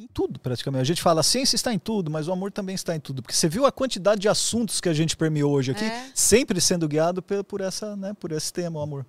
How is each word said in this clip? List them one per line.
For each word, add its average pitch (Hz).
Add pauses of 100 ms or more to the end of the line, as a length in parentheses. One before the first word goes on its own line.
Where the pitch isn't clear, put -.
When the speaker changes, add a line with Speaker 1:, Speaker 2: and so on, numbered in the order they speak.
Speaker 1:
em 233
tudo, 302
praticamente. 131
A 127
gente 165
fala, 165
"A 160
ciência 254
está 254
em 185
tudo", 202
mas 156
o 185
amor 190
também 190
está 175
em 151
tudo. 131
Porque -
você -
viu 233
a 240
quantidade 214
de 208
assuntos 214
que 180
a 165
gente 156
permeou 151
hoje 135
aqui, 220
Speaker 2:
É. 247
Speaker 1:
sempre 220
sendo 170
guiado 165
pe-, 202
por 196
essa, 208
né, 196
por 170
esse 156
tema, 165
o 147
amor. 143